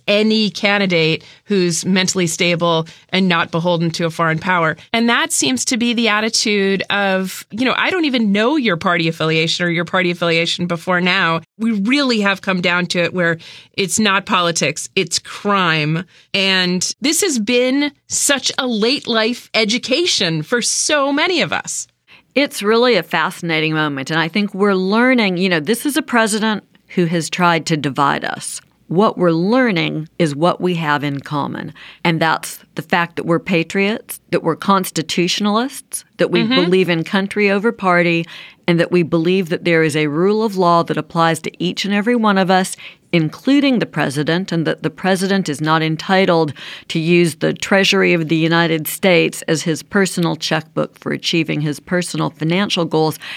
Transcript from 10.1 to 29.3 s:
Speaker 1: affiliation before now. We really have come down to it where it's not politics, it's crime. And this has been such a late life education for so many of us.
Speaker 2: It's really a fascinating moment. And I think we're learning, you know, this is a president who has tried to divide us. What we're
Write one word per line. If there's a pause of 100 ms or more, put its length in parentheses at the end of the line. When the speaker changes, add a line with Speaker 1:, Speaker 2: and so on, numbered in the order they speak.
Speaker 1:
affiliation
before
now. (160)
We
really
have
come
down
to
it
where (340)
it's
not
politics,
it's
crime. (280)
And
this
has
been (180)
such
a
late
life
education
for
so
many
of
us. (480)
Speaker 2:
It's
really
a
fascinating
moment.
And
I
think
we're
learning,
you
know,
this
is
a
president (260)
who
has
tried
to
divide
us. (280)
What
we're